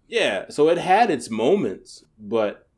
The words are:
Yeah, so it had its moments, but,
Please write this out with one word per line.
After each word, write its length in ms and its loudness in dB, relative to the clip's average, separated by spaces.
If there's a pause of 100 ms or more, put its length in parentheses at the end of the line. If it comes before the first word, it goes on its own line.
Yeah, 420 -2
so 200 2
it 80 2
had 340 2
its 180 -6
moments, 760 -2 (120)
but, 500 -4 (100)